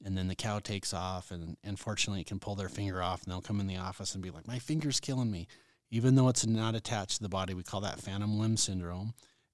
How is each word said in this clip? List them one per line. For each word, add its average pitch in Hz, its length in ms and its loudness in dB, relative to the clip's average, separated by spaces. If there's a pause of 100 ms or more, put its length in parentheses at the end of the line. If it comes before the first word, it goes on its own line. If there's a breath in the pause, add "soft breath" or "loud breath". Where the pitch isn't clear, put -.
and 98 140 0
then 92 80 2
the 92 80 0
cow 104 240 0
takes 101 340 -4
off. 92 380 -4
And 82 320 -8
unfortunately, 101 600 -2
it - 40 -8
can 95 140 -4
pull 101 160 -4
their 98 120 -2
finger 92 340 -2
off 90 200 0
and - 80 -8
they'll 90 100 -4
come 101 200 -2
in 98 80 0
the 95 80 -2
office 92 380 -6
and 95 80 -6
be 90 100 -6
like, 82 160 -14
"My 120 100 -4
finger's 151 400 0
killing 127 320 0
me." 87 160 -4 (440 loud breath)
Even 123 260 8
though 131 120 10
it's - 180 4
not 113 280 4
attached 104 420 -2
to - 60 -6
the 101 80 -4
body, 95 240 0
we 90 80 -6
call 98 180 -4
that 98 180 -4
phantom 104 400 0
limb 110 200 4
syndrome. 92 560 -2 (400 soft breath)